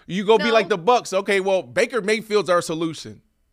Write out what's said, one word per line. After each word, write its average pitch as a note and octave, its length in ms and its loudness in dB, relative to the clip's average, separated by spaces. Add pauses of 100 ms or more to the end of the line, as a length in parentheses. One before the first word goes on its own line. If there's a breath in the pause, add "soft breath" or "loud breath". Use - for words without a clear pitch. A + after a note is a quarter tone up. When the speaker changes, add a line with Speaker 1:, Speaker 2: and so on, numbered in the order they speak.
Speaker 1:
you F#3 200 -6
gonna A3 180 4
be A#3 60 0
Speaker 2:
no. A3 40 2
Speaker 1:
like A3 160 2
the G3+ 80 0
Bucks. G3+ 360 0
Okay, G3 260 0
well, F#3+ 240 0
Baker G#3+ 380 -2
Mayfield's G#3 480 0
our F3 120 2
solution. D#3+ 600 -8 (320)